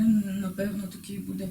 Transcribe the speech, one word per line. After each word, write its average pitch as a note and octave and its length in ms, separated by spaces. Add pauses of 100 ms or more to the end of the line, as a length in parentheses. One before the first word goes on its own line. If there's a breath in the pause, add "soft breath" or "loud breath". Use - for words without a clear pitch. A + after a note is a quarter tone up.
(420)
напевно, G3 460
такий G3 300
буде F#3 340